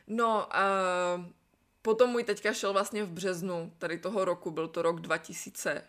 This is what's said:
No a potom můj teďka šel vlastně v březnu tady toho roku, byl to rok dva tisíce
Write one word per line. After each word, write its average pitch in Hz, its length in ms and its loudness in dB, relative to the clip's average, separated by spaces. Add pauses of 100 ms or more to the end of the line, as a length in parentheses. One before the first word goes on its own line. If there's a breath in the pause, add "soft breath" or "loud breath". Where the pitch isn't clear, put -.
No 220 480 0
a 190 100 4 (1160)
potom 220 280 6
můj 240 140 0
teďka 208 300 0
šel 196 200 0
vlastně 208 300 0
v 190 80 -6
březnu 175 640 -4
tady 170 200 -4
toho 190 280 0
roku, 175 260 -2
byl 160 160 -2
to 165 140 -4
rok 170 180 0
dva 165 180 -2
tisíce - 720 -6